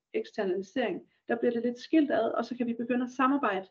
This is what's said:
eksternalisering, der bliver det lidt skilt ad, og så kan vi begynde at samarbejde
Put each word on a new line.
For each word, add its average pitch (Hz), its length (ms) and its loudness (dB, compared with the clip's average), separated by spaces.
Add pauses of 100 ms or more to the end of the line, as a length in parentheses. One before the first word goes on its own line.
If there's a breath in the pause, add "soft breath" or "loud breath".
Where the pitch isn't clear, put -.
(120)
eksternalisering, 196 960 -4 (200 soft breath)
der 233 80 0
bliver 240 160 2
det 233 100 -2
lidt 240 160 -2
skilt 311 320 4
ad, 220 200 2
og - 140 -2
så 240 120 -8
kan 240 100 -2
vi 233 80 -2
begynde 247 300 -2
at 240 60 -4
samarbejde 254 600 0